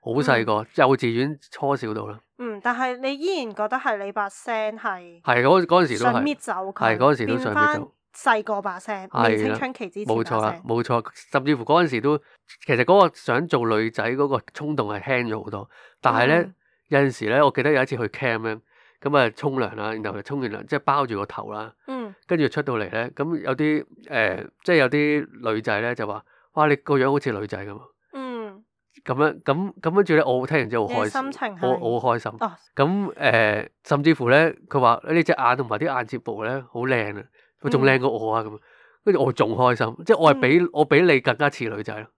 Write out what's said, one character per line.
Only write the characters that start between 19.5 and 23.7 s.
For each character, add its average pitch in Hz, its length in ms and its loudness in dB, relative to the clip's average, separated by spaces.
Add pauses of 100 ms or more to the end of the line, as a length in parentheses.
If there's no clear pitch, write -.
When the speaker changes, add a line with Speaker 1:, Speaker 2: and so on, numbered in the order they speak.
Speaker 1:
涼 104 160 -4
啦， 107 160 -6
然 110 120 -8
後 101 80 -4
就 101 100 -10
沖 139 180 -6
完 120 100 -4
涼， 104 140 -10
即 147 120 -4
係 - 20 0
包 139 280 0
住 113 120 -4
個 101 80 -4
頭 107 260 -12
啦， 107 200 -12 (160)
Speaker 2:
嗯。 240 260 -10 (120)
Speaker 1:
跟 175 120 0
住 143 100 2
出 - 140 -4
到 139 120 -4
嚟 104 160 -4
呢， 117 240 -4
噉 170 240 -4
有 135 160 -4
啲， 151 300 0 (240)